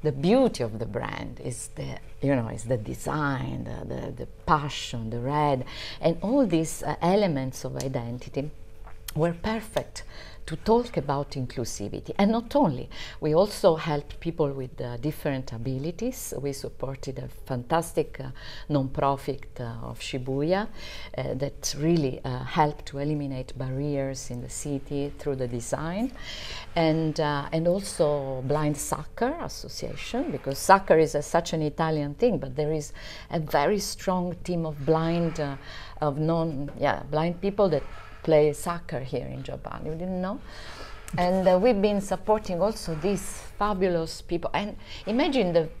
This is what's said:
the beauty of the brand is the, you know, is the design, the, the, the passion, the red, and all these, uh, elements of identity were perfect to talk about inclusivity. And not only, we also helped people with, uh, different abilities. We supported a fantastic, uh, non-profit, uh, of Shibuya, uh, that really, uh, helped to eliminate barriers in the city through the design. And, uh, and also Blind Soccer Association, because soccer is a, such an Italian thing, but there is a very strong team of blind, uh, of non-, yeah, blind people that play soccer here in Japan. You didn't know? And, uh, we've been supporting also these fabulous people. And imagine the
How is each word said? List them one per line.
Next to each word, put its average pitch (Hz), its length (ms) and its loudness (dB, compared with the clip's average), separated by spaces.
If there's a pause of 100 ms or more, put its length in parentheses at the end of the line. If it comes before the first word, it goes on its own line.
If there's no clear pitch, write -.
the 151 80 4
beauty 185 520 4
of 110 160 -4
the 113 60 -2
brand 120 580 -4
is - 320 -6
the, 139 220 -8 (240)
you 139 140 4
know, 113 140 0
is 117 160 -6
the 123 120 2
design, 131 880 -2
the, 123 320 -6
the, 127 160 -6
the - 140 -8 (200)
passion, 139 640 0
the 117 100 -4
red, 139 460 2 (360)
and 165 200 -4
all 254 240 4
these, 165 380 0
uh, 151 180 -2
elements 170 640 2
of 135 140 -6
identity 131 760 -4 (640)
were 170 180 2
perfect 202 680 -4 (420)
to 160 120 -6
talk 240 400 2
about 143 340 0
inclusivity. - 840 -4
And 202 140 6
not 233 240 0
only, 226 340 4 (320)
we 151 120 2
also 175 420 6
helped 156 440 -2
people 165 320 0
with, 131 300 -8
uh, 120 160 -4
different 135 560 -2
abilities. 143 840 -4
We 139 160 -2
supported 135 680 -6
a 131 80 -8 (180)
fantastic, 156 760 0
uh, 135 120 -8 (380)
non-profit, 139 760 2 (140)
uh, 120 300 -6
of 117 100 -8
Shibuya, 143 680 0 (500)
uh, 131 180 -2
that - 420 -4
really, 147 460 4
uh, 127 200 -4
helped 151 440 2
to 139 120 -6
eliminate 139 580 -2
barriers 135 720 -2
in 123 100 -6
the 127 80 -10
city 143 680 -4
through 139 200 -2
the 127 100 -2
design. 165 640 -2 (640)
And, 160 440 4
uh, 147 320 2
and 165 160 2
also 147 800 2
Blind 151 320 2
Soccer 226 640 -2
Association, - 880 -6
because 135 260 -4
soccer 190 400 8
is 156 180 4
a, 147 60 2
such 170 320 0
an 160 80 0
Italian 151 540 0
thing, 214 240 2
but 131 160 -6
there 151 180 0
is 151 200 -4 (380)
a 175 80 0
very 156 400 4
strong 185 640 -2
team 170 220 0
of 147 200 -6
blind, 165 540 4
uh, 143 160 0 (460)
of 147 160 2
non-, 156 600 0
yeah, 120 240 2
blind 160 360 0
people 196 300 2
that 147 140 2 (400)
play 151 300 8
soccer 170 480 -4
here 135 260 -4
in 131 160 -8
Japan. - 420 -8
You 151 60 -4
didn't 180 300 -4
know? 196 180 -4 (800)
And, 185 300 4
uh, 185 140 8
we've 214 200 6
been 202 200 4
supporting 196 600 2
also 190 340 0
these 185 480 -2 (160)
fabulous 185 640 2
people. - 320 -2
And 208 220 0 (300)
imagine 240 480 4
the 160 160 6 (100)